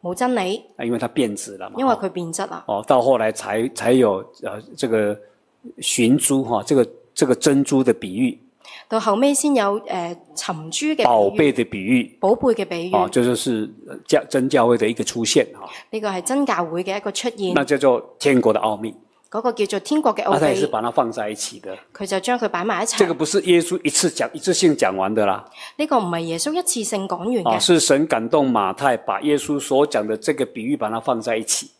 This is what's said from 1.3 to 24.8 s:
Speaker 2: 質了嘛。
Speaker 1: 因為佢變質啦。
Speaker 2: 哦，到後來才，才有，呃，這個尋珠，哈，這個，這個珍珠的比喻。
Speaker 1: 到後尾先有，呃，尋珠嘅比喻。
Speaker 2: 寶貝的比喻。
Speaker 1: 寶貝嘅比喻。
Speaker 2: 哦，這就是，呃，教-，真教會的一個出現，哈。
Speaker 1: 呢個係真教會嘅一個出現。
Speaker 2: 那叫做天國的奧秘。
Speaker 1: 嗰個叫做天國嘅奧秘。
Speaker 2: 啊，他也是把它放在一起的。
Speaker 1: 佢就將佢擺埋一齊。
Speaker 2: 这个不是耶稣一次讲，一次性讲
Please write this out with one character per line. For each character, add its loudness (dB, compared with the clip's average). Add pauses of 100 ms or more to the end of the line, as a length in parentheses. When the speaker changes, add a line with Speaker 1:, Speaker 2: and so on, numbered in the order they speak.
Speaker 2:
質 -12
了 -12
嘛。 -18
Speaker 1:
因 -2
為 2
佢 -6
變 -8
質 -6
啦。 -14
Speaker 2:
哦， -2
到 6
後 4
來 0
才， -4
才 0
有， 4 (200)
呃， -8 (160)
這 -2
個 0 (600)
尋 2
珠， 0
哈， -2
這 0
個， 6 (280)
這 2
個 4
珍 4
珠 2
的 4
比 2
喻。 0 (480)
Speaker 1:
到 -2
後 2
尾 4
先 2
有， 2
呃， -6 (200)
尋 -6 (160)
珠 -4
嘅 -2
比 0
喻。 6
Speaker 2:
寶 6
貝 4
的 -2
比 -8
喻。 0
Speaker 1:
寶 2
貝 2
嘅 -2
比 -6
喻。 -2
Speaker 2:
哦， 2
這 2
就 2
是， -2 (200)
呃， -14 (100)
教-， 2
真 0
教 4
會 4
的 0
一 0
個 -6
出 -4
現， 2 (140)
哈。 -16 (240)
Speaker 1:
呢 -6
個 -6
係 -4
真 0
教 0
會 -4
嘅 -4
一 -6
個 -6
出 -6
現。 -4
Speaker 2:
那 2
叫 0
做 0
天 4
國 4
的 0
奧 -2
秘。 -8 (400)
Speaker 1:
嗰 -2
個 0
叫 -2
做 -4
天 0
國 2
嘅 -6
奧 0
秘。 4
Speaker 2:
啊， 0
他 4
也 2
是 0
把 -4
它 -4
放 0
在 -6
一 -8
起 -10
的。 -14 (160)
Speaker 1:
佢 -10
就 -2
將 -2
佢 -2
擺 -4
埋 -2
一 -2
齊。 -4
Speaker 2:
这 6
个 0
不 -2
是 0
耶 4
稣 -2
一 -2
次 2
讲， -4
一 -14
次 -2
性 4
讲 0